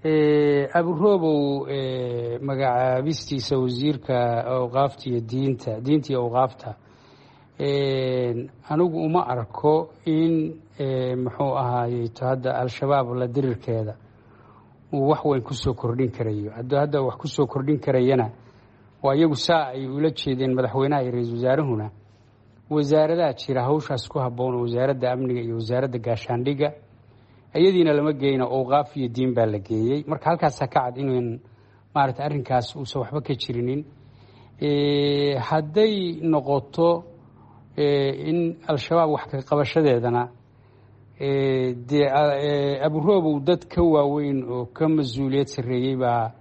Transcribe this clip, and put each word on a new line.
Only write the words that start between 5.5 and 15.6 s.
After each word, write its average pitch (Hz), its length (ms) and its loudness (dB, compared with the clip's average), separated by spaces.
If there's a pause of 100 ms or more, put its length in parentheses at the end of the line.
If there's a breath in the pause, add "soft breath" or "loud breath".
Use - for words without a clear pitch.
diinta 143 320 0
iyo 127 80 0
awqaafta. 120 480 -2 (880 loud breath)
Eh, 131 920 -2 (200)
anigu 160 320 0
uma 160 260 0
arko 147 600 0 (160)
in, 160 560 0 (160)
eh, 127 380 -2
muxuu 131 420 -2
ahaayey 120 560 -2
to 127 120 -8
hadda 127 340 0
Al-Shabaab 127 560 0
la 127 120 -2
dirirkeeda 117 680 -2 (960 soft breath)
uu 139 160 2
wax 151 160 2
weyn 135 160 2
ku 135 120 -10
soo 131 200 -2